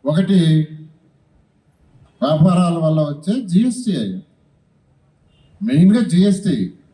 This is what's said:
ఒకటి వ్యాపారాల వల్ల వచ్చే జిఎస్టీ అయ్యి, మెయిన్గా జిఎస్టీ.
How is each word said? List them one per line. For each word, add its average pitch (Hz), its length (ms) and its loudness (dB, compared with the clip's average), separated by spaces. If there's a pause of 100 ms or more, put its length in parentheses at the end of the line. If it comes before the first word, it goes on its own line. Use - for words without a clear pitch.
ఒకటి 180 340 0 (1800)
వ్యాపారాల 170 640 2
వల్ల 156 160 0 (100)
వచ్చే 151 240 -6 (160)
జిఎస్టీ 233 500 -2
అయ్యి, 95 180 -8 (1400)
మెయిన్గా 196 420 4 (100)
జిఎస్టీ. 185 440 0 (380)